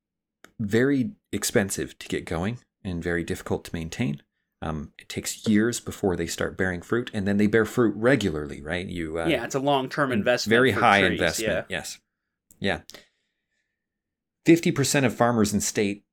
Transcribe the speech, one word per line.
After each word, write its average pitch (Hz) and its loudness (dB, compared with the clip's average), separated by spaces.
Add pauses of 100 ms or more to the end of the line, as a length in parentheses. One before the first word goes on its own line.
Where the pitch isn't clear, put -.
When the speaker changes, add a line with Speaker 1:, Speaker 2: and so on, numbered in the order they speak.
(600)
Speaker 1:
very 117 2 (220)
expensive 95 -2
to - -16
get 82 -4
going 95 -4 (240)
and 87 -6
very 85 -2
difficult - -6
to - -10
maintain. 82 -6 (400)
Um, 78 -8
it - -20
takes - -8
years 110 2
before 95 -2
they 85 -4
start 85 -4
bearing 90 -2
fruit, 117 -4
and 98 -4
then 101 2
they 104 4
bear 110 4
fruit 107 2
regularly, 82 0
right? 87 -6
You, 82 -6
uh, 82 -2
Speaker 2:
Yeah, 120 0
it's - -10
a - -2
long-term 135 -2
Speaker 1:
in 107 0
Speaker 2:
investment 117 0
Speaker 1:
very 123 6
Speaker 2:
for 104 -2
Speaker 1:
high 104 6
Speaker 2:
trees, 92 4
Speaker 1:
investment, 95 0
Speaker 2:
yeah. 92 -6
Speaker 1:
yes. - -8 (640)
Yeah. 92 -2 (1700)
Fifty 170 6
percent 135 2
of 104 0
farmers 113 2
in 101 0
state, 104 -2